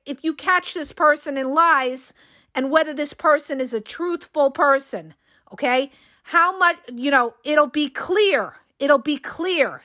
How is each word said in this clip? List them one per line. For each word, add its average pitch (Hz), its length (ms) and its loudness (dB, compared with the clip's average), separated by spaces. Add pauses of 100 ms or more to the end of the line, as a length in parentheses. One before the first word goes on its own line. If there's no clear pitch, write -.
if 277 160 -12
you 311 120 -2
catch 359 380 -2
this 320 200 -10
person 294 440 0
in 262 160 -4
lies 277 600 0 (400)
and 262 160 -2
whether 311 240 2
this 294 180 -4
person 294 480 0
is 247 140 -6
a 214 60 -4
truthful 311 720 -2
person, 269 600 -2 (380)
okay? 262 380 -2 (320)
How 349 340 2
much, 349 200 2 (180)
you 254 160 -4
know, 247 320 2
it'll 302 240 2
be 294 220 -2
clear. 359 680 0 (240)
It'll 277 200 4
be 294 200 -4
clear. 311 680 -4